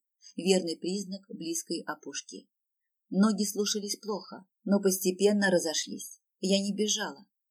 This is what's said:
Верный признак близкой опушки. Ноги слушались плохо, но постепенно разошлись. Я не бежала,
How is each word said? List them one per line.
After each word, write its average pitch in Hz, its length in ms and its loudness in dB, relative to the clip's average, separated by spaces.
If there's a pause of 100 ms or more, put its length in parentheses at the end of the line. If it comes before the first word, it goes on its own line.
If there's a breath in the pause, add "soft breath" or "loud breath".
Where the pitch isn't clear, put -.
(380 loud breath)
Верный 175 400 2
признак 190 520 -6
близкой 170 560 -8
опушки. - 600 -12 (600)
Ноги 196 340 4
слушались 202 540 -4
плохо, - 480 -10 (180)
но 196 160 4
постепенно 196 680 2
разошлись. 156 720 -2 (180)
Я 196 200 2
не 202 140 -2
бежала, 208 520 -2 (260)